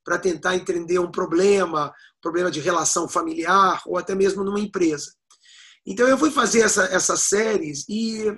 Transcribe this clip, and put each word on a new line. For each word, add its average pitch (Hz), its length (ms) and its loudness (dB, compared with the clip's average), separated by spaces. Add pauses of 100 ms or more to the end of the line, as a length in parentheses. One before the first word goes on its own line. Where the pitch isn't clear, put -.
pra 175 160 -2
tentar 175 360 -2
entender 180 440 -2
um 175 100 -2
problema, 170 840 2 (300)
problema 170 300 -2
de 151 80 -4
relação 165 500 0
familiar 170 800 0
ou 180 100 -2
até 180 160 -4
mesmo 190 300 0
numa 202 160 -2
empresa. 175 520 -2 (760)
Então, 202 220 0
eu 269 100 4
fui 302 120 2
fazer 233 320 2
essa, 202 240 4
essas 180 360 0
séries 190 680 0
e, 220 340 -4 (140)